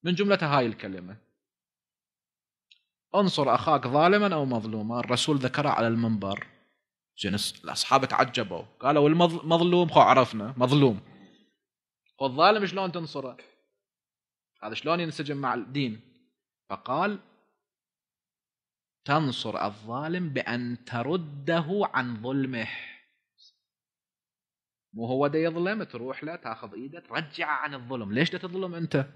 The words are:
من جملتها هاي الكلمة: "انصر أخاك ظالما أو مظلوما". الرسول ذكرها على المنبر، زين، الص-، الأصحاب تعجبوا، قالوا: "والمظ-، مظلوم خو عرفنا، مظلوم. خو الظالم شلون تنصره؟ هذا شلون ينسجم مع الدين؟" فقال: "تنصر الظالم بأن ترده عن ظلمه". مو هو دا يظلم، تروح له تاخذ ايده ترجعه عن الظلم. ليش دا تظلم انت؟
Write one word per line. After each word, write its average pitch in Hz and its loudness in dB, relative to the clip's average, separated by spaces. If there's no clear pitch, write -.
من 175 0
جملتها 180 2
هاي 127 4
الكلمة: 98 -8
"انصر 160 2
أخاك 139 2
ظالما 185 4
أو 147 0
مظلوما". 113 -4
الرسول 120 0
ذكرها 147 0
على 117 2
المنبر، 110 -2
زين، 98 -4
الص-، - -6
الأصحاب 131 2
تعجبوا، 107 0
قالوا: 147 6
"والمظ-، 170 4
مظلوم 170 4
خو 151 6
عرفنا، 120 6
مظلوم. 127 4
خو 135 -2
الظالم 185 4
شلون 185 -4
تنصره؟ 143 -10
هذا 107 -10
شلون 160 -2
ينسجم 147 -6
مع 131 -2
الدين؟" 123 -6
فقال: 160 -4
"تنصر 139 -2
الظالم 127 -6
بأن 120 -6
ترده 156 -4
عن 123 -4
ظلمه". 127 -4
مو 113 -8
هو 131 0
دا 156 0
يظلم، 170 -2
تروح 127 -10
له 160 -10
تاخذ 113 -12
ايده 139 -14
ترجعه 156 -6
عن 143 -6
الظلم. 120 -8
ليش 151 2
دا 180 -8
تظلم 180 -8
انت؟ 160 0